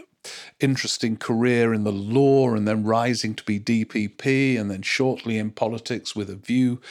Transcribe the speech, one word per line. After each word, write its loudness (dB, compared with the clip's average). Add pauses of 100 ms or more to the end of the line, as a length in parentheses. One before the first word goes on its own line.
(580)
interesting 0
career 2
in -2
the 0
law 4
and 0
then 2
rising 0
to -12
be -2
D 0
P -2
P 0
and -2
then -6
shortly -2
in -2
politics -6
with -4
a -12
view 0 (100)